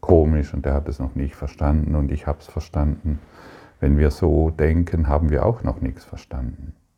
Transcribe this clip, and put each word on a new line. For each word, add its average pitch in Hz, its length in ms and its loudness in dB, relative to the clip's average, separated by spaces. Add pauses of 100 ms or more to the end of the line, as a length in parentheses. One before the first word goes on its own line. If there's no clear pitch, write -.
komisch 78 520 4
und 69 140 -4
der 69 80 0
hat 71 140 -2
es 69 100 -8
noch 65 160 -6
nicht 69 220 -6
verstanden 73 580 -2
und 71 160 0
ich - 160 -6
hab's 71 200 -6
verstanden.“ - 760 -4 (600)
Wenn 73 180 4
wir 73 120 4
so 78 400 2
denken, 80 580 0
haben 73 220 2
wir - 160 2
auch 117 160 -2
noch - 180 -4
nichts - 240 -6
verstanden. - 680 -10 (240)